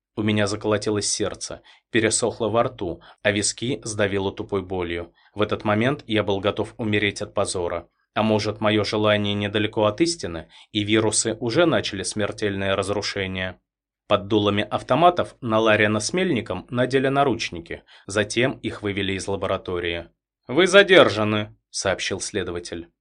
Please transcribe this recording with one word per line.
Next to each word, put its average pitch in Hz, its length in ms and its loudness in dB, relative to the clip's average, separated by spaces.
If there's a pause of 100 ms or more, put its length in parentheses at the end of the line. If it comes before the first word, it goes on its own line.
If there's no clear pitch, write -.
(140)
У 113 80 -4
меня 107 240 2
заколотилось 104 640 -2
сердце, - 520 -6 (280)
пересохло 110 580 0
во 113 160 2
рту, 90 360 -6 (220)
а 104 100 2
виски 104 500 -2
сдавило 101 480 -2
тупой 98 300 -6
болью. 87 540 -6 (200)
В 101 60 -4
этот 104 240 0
момент 113 420 2
я 110 160 0
был 98 180 -2
готов 101 360 -2
умереть 104 460 0
от 101 100 -10
позора. 90 560 -4 (260)
А 110 80 0
может, 107 380 0
мое 107 240 2
желание 104 480 0
недалеко 104 540 0
от 104 160 2
истины, 95 460 -4 (220)
и 104 140 -2
вирусы 107 560 2
уже 131 240 2
начали 104 380 0
смертельное 98 720 -2
разрушение? 95 840 -4 (480)
Под 98 220 0
дулами 104 340 2
автоматов 127 800 2
на 110 180 0
Ларина 107 400 4
с - 140 -4
Мельником 147 560 -2
надели 131 400 0
наручники, 127 720 -2 (240)
затем 107 520 0
их - 240 -8
вывели 98 320 -2
из 92 120 -6
лаборатории. 92 840 -4 (380)
«Вы 165 200 4
задержаны», 110 880 6 (140)
сообщил 95 500 -4
следователь. 87 680 -8 (120)